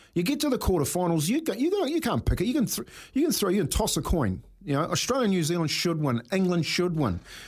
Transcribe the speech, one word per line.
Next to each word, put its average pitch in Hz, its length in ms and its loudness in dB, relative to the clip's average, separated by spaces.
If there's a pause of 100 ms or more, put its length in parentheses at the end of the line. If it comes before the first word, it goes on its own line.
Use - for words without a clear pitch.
(140)
You 170 80 0
get 277 180 0
to 302 100 0
the 240 80 2
quarterfinals, 170 720 0
you 277 140 0
go, 269 120 -2
you 262 160 0
go, 392 160 2
you 320 140 0
can't 190 240 0
pick - 160 2
it. 180 60 0
You 247 80 0
can 254 120 2
thr-, - 160 -6 (320)
you 262 80 2
can 330 100 2
throw, - 180 0
you 196 120 2
can 139 80 -2
toss - 260 0
a 151 60 -2
coin. 123 400 0 (200)
You 143 120 -2
know, 139 80 2
Australia 240 420 0
and 202 80 2
New 180 100 2
Zealand 160 280 0
should 165 320 0
win. 123 200 0 (100)
England 180 340 2
should 180 300 0
win. 104 240 0 (280)